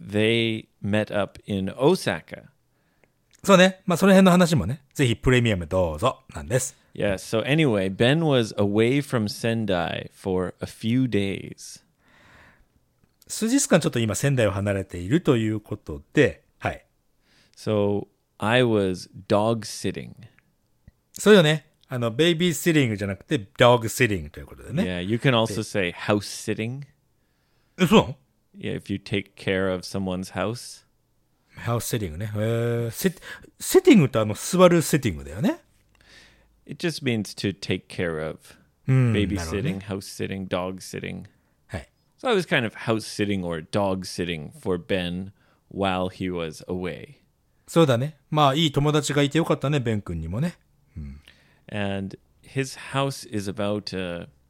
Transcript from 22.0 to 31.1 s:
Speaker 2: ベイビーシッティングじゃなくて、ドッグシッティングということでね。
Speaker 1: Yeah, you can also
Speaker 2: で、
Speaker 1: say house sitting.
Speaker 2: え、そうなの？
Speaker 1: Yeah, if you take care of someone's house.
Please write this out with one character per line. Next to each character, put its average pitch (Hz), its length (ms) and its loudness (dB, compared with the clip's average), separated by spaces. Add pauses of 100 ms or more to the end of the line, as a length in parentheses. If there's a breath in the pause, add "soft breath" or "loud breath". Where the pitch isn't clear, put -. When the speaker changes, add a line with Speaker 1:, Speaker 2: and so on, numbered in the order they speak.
Speaker 2:
ベ 156 200 2
イ 165 40 0
ビ 175 140 0
ー 156 40 0
シ 170 180 0
ッ - 20 4
テ 151 80 4
ィ 127 60 2
ン - 20 -2
グ 104 80 -2
じ 101 60 -6
ゃ 98 40 -2
な 98 80 -4
く - 100 -16
て、 156 120 -2
ド 120 380 4
ッ - 20 6
グ 110 120 -6
シ - 160 0
ッ 110 40 2
テ 104 60 0
ィ 85 60 -4
ン - 20 -10
グ 73 80 -12
と - 80 -16
い 71 40 -14
う - 40 -18
こ - 80 -20
と - 80 -20
で - 100 -12
ね。 165 100 0
Speaker 1:
Yeah, 90 200 -4
you 107 140 -2
can 135 160 2
also 110 240 2
Speaker 2:
で、 107 60 -4
Speaker 1:
say 92 280 -2
house 104 300 0
sitting. 113 600 -8 (960)
Speaker 2:
え、 185 80 4
そ 208 140 6
う - 20 8
な - 60 0
の？ 123 80 -10 (420)
Speaker 1:
Yeah, 98 240 -8
if - 100 -10
you 98 60 -2
take - 380 -6
care 95 360 -2
of 90 120 -4
someone's 92 500 -6
house. 104 500 -8 (760)